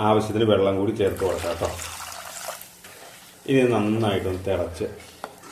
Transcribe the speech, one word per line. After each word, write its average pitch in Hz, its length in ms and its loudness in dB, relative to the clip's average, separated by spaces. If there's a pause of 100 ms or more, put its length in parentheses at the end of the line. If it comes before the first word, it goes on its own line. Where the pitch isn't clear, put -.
ആവശ്യത്തിന് 107 420 4
വെള്ളം 98 300 4
കൂടി 104 200 2
ചേർത്ത് 95 280 2
കൊടുക്കാം 85 260 -2
കേട്ടോ. 87 160 -2 (1800)
ഇനി 135 100 6 (140)
നന്നായിട്ടൊന്ന് 104 720 0
തിളച്ച് 87 400 -2 (640)